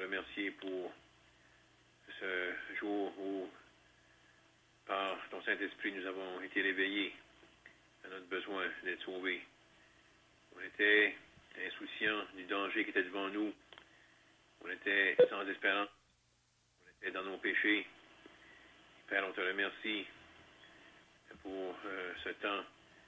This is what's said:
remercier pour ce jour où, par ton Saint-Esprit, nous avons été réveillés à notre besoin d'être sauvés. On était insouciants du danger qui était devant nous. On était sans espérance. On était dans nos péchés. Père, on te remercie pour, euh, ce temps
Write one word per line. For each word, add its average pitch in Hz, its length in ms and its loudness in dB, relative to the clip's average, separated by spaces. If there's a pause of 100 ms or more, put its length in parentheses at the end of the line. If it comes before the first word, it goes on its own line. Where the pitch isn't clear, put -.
remercier 95 500 -2
pour 92 400 -4 (1300)
ce 90 320 0 (260)
jour 104 400 0
où, 95 320 -4 (1400)
par 98 300 0 (140)
ton 95 120 -8
Saint-Esprit, 101 500 -2
nous 92 140 -6
avons 92 360 -6
été 95 200 0
réveillés 98 500 2 (920)
à 92 40 -14
notre 92 180 -12
besoin 95 380 0 (200)
d'être 90 180 -2
sauvés. 92 400 -2 (1120)
On 92 40 -14
était 104 560 6 (500)
insouciants 104 580 -2 (100)
du 92 100 -10
danger 98 400 0
qui 101 60 -4
était 95 140 2
devant 95 240 -2
nous. 104 240 0 (1120)
On 90 60 -8
était 98 460 4 (120)
sans 101 200 -2
espérance. 101 400 2 (960)
On - 180 -20
était 92 100 -4
dans 95 120 -4
nos 95 140 -4
péchés. 104 480 2 (1200)
Père, 98 180 2
on 92 60 -4
te 101 80 -4
remercie 98 680 -2 (1400)
pour, 95 320 -4 (120)
euh, 92 260 -4 (100)
ce 95 80 -4
temps 98 340 0 (440)